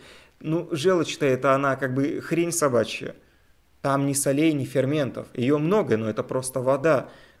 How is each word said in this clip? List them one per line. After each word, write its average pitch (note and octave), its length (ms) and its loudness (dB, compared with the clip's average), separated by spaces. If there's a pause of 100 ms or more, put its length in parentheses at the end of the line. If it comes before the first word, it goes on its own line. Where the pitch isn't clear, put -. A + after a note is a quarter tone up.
(400)
Ну, D#3+ 320 -4
желчь-то D#3+ 540 0
это C3+ 300 4
она C#3 200 0
как C3+ 200 -4
бы C#3 260 -2
хрень E3+ 300 -2
собачья. C3 640 0 (640)
Там C#3 240 0
ни C#3 80 0
солей, D3 400 2
ни C3+ 120 -2
ферментов. C3 680 -2
Её C#3 240 2
много, D3+ 400 2
но A2 100 -2
это G#2+ 160 -2
просто C3 380 -6
вода. C3+ 480 2 (320)